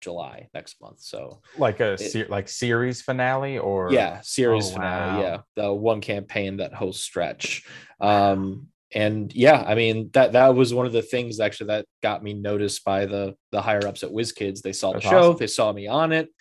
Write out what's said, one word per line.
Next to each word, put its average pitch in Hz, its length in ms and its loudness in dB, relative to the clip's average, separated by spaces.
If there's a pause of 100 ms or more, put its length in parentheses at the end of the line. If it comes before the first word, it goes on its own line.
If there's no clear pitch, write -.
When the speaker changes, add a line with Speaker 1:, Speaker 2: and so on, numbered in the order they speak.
Speaker 1:
July 82 520 -12
next - 280 -16
month. - 180 -20
So - 420 -16 (160)
Speaker 2:
Like 120 220 0
a 107 140 0
Speaker 1:
it 95 60 -6
Speaker 2:
se-, 107 280 -6
like, 98 220 -6
series 120 520 -2
finale 131 560 -4
or? 95 340 -2
Speaker 1:
Yeah, 101 300 0
series 113 500 0
Speaker 2:
Oh, - 20 -10
Speaker 1:
finale. 92 380 -4
Speaker 2:
wow. 92 100 -2
Speaker 1:
Yeah, 92 160 -2 (180)
the 101 180 -2
one 107 280 0
campaign, 98 560 -6
that 95 160 -8
whole 92 200 -6
stretch. - 720 -6 (360)
Speaker 2:
Wow. 101 340 4
Speaker 1:
Um, 98 340 -6 (260)
and 107 400 -2
yeah, 131 320 8
I 107 100 2
mean, 113 380 0
that, 127 200 6
that 127 220 8
was 123 180 4
one 127 120 0
of 123 80 -2
the 113 80 2
things 117 380 -4
actually 104 280 -4
that 107 180 -2 (180)
got 104 200 -2
me 104 100 -8
noticed 104 520 -4
by 98 200 0
the, 98 300 -4 (160)
the 101 100 -2
higher 104 260 0
ups 101 160 -10
at - 80 -8
WizKids. 104 500 -6
They 95 120 -8
saw 95 180 -4
the 92 80 -4
Speaker 2:
That's 101 100 -2
Speaker 1:
show, 180 100 8 (120)
Speaker 2:
awesome. 165 80 2
Speaker 1:
they 113 80 -4
saw 107 260 0
me 101 140 -12
on 156 260 0
it. 160 160 -2 (120)